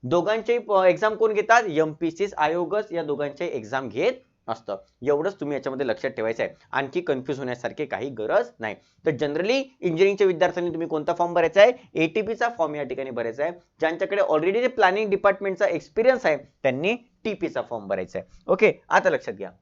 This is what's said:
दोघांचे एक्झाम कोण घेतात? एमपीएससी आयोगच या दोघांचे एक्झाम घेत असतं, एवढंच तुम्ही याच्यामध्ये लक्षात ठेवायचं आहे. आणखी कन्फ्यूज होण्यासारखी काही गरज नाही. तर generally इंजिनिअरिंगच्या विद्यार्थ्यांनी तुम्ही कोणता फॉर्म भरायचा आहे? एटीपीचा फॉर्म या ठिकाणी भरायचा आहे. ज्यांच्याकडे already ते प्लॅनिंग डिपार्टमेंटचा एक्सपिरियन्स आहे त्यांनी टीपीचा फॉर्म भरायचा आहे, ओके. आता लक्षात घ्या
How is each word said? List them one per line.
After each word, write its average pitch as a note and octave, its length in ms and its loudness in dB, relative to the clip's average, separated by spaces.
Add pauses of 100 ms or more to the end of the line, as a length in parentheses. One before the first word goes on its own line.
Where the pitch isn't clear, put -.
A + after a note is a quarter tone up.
दोघांचे G#3+ 560 0 (280)
एक्झाम G#3 280 2
कोण G#3+ 180 2
घेतात? A3+ 300 4
एमपीएससी D#3+ 640 -2 (120)
आयोगच F3 540 0
या E3+ 120 -2
दोघांचे D3 420 -4
एक्झाम C3 440 -6
घेत D#3 240 0 (340)
असतं, G#2+ 300 -6 (240)
एवढंच D3 380 0
तुम्ही D3 160 -4
याच्यामध्ये C3 320 -4
लक्षात A#2+ 240 -2
ठेवायचं A2+ 320 -4
आहे. F#2 100 -6 (180)
आणखी C#3 300 -4
कन्फ्यूज C#3 380 -4
होण्यासारखी B2 460 -6
काही A#2+ 240 -6
गरज C#3 400 -2 (100)
नाही. G#2+ 160 -8 (300)
तर D#3+ 60 2
generally D#3 460 0
इंजिनिअरिंगच्या G3 720 2
विद्यार्थ्यांनी F3 440 0
तुम्ही D#3+ 160 -6
कोणता D#3 260 -2
फॉर्म F3 200 0
भरायचा E3+ 280 4
आहे? A3+ 100 8 (240)
एटीपीचा G#3+ 600 0
फॉर्म D3+ 180 -2
या D3 80 -4
ठिकाणी C3 260 -6
भरायचा A#2+ 340 -4
आहे. E3+ 80 -2 (280)
ज्यांच्याकडे F3 420 0
already F3+ 400 2
ते B3+ 60 0
प्लॅनिंग G#3+ 420 2
डिपार्टमेंटचा G3 560 0
एक्सपिरियन्स A3+ 600 0
आहे D3+ 120 2
त्यांनी C#3 580 -2 (280)
टीपीचा F3+ 380 -4
फॉर्म A2 260 -8
भरायचा F#2+ 320 -4
आहे, - 320 -6
ओके. F#3+ 200 6 (180)
आता F#3+ 200 4
लक्षात B2+ 240 -4
घ्या F#2+ 180 -12 (100)